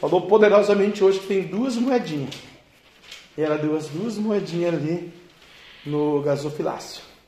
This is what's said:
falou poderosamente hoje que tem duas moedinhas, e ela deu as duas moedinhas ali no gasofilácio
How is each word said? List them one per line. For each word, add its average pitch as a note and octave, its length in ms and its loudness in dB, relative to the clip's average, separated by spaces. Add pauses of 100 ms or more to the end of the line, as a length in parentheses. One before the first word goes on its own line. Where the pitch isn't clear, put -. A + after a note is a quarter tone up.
falou E3+ 220 2
poderosamente G#3 760 4
hoje F#3+ 180 4
que - 80 -12
tem F#3+ 160 0
duas A3+ 340 -4
moedinhas, F#3 580 -2 (1000)
e D3+ 40 -2
ela D3+ 160 0
deu D3+ 200 0
as C#3+ 100 -6
duas G3+ 300 -6
moedinhas F3+ 560 -2
ali D#3+ 400 -4 (720)
no D3 360 0
gasofilácio C#3+ 800 -4 (260)